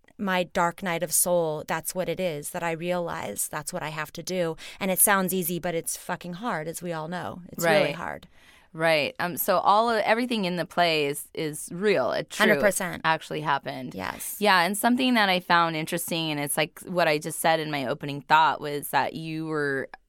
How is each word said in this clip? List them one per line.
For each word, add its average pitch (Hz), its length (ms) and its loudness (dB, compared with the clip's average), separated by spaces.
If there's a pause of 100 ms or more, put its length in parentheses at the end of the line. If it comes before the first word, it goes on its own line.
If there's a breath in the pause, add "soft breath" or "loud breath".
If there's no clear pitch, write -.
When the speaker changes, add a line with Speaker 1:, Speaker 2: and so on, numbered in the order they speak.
(180)
Speaker 1:
my 185 260 0
dark 175 400 0
night 170 180 -2
of 165 100 -6
soul, 165 560 2
that's 165 280 -4
what 180 120 -2
it 170 120 -4
is, 160 320 -4
that 175 100 -6
I 170 100 -2
realize 175 760 -4
that's 156 260 -8
what 170 80 -6
I 147 80 -6
have 156 240 -6
to 170 80 -10
do. 165 340 -2 (240 loud breath)
And 190 120 -2
it 175 80 -2
sounds 190 340 4
easy, 180 240 -2
but 170 160 -4
it's 165 240 -6
fucking 180 360 -8
hard, 175 340 -6
as 165 160 -10
we 175 100 -6
all 156 140 -6
know. 175 420 -8
It's - 140 -8
really 156 220 6
Speaker 2:
Right. 147 100 -2
Speaker 1:
hard. 78 320 -10 (460 soft breath)
Speaker 2:
Right. 160 460 2
Um, 175 160 -2
so 180 220 2
all 220 320 6
of, 220 140 2
everything 226 420 0
in 180 100 0
the 165 100 0
play 160 420 2
is, 147 260 -6
is 151 400 -6
real. 170 400 2
It - 160 -4
true. 214 180 2
Speaker 1:
Hundred 208 140 4
percent. 190 420 0
Speaker 2:
Actually 160 380 0
happened. 139 520 -4
Speaker 1:
Yes. - 460 -8
Speaker 2:
Yeah. 196 220 6
And 196 160 2
something 247 380 2
that 208 120 4
I 180 140 2
found 170 340 4
interesting, 160 560 -4
and 147 80 -2
it's 143 160 -2
like 156 300 -2
what 175 200 2
I 156 120 4
just 156 240 -6
said 160 180 4
in 151 100 -4
my 143 160 -2
opening 143 360 -4
thought, 156 400 4
was 147 300 -6
that 131 220 2
you 160 340 -6
were, 143 420 -2 (200)